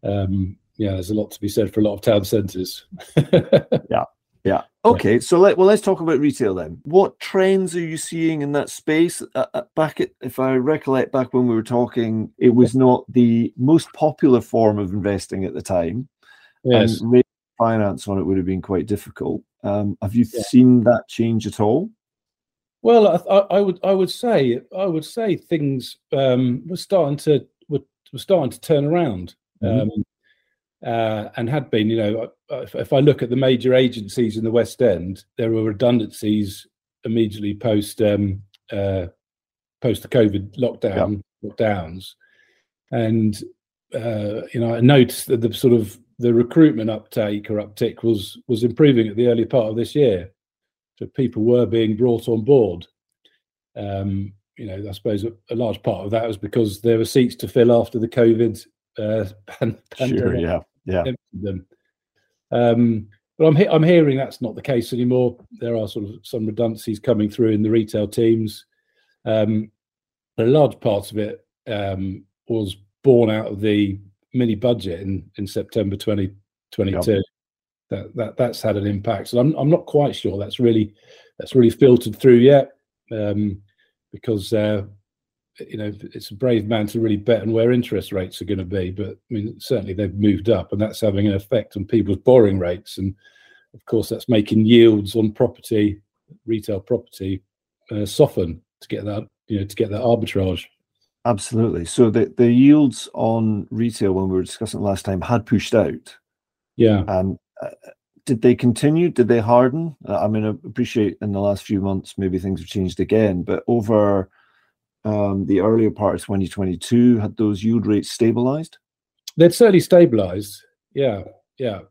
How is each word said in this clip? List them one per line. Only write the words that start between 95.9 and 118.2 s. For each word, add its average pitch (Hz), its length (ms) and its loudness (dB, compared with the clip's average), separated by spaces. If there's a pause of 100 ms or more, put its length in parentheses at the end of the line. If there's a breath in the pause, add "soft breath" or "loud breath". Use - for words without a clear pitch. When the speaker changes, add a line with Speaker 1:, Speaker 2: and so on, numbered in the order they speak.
Speaker 1:
retail 107 320 -6
property, 95 640 -6 (480)
uh, 107 160 -6
soften 92 560 0 (200)
to - 60 -20
get 98 160 -10
that, 107 220 -8 (220)
you 104 100 -4
know, 98 80 -4
to - 100 -16
get 107 140 -2
that 104 120 -6
arbitrage. 98 640 -4 (600)
Speaker 2:
Absolutely. 110 600 -2
So 117 240 2
the, 107 280 0
the 120 160 4
yields 139 640 4
on 113 580 -2
retail, 110 400 -2
when 95 160 -2
we 92 80 -2
were 92 80 0
discussing - 360 -10
last 98 240 -4
time, 95 160 -4
had 113 240 -2
pushed - 300 -2
out. - 420 -2 (600)
Speaker 1:
Yeah. 107 320 4
Speaker 2:
Um, 95 280 -2 (240)
uh, - 80 -12 (560)
did 117 160 -2
they 123 140 6
continue? 151 560 2
Did 117 180 2
they 117 120 4
harden? 131 540 2 (140)
Uh, 104 160 -2
I 107 40 0
mean, 107 180 -2
I - 20 -2 (180)
appreciate 110 540 -2
in 104 120 -6
the 98 80 -4
last 101 240 -2
few 104 180 -2
months, 98 340 -6
maybe 95 220 -4
things 92 220 -6
have 82 100 -18
changed 92 300 -4
again, 98 420 0
but 92 240 -4
over, 104 640 0 (720)
um, 101 420 -2
the 95 140 2
earlier 110 300 2
part 101 240 -2
of 92 80 -8
twenty 98 260 -4
twenty-two, 113 720 2
had 104 180 -4
those 104 280 -2
yield 113 220 0
rates 104 240 0
stabilized? 120 680 -2 (580)